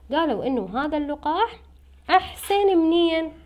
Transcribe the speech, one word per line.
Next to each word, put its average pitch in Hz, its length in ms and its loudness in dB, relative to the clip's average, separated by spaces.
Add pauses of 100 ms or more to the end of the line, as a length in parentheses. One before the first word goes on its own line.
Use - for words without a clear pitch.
(120)
قالوا 277 340 0
إنه 240 400 -4
هذا 302 120 -4
اللقاح 294 640 -4 (500)
أحسن 392 680 2
منين؟ 320 540 2 (140)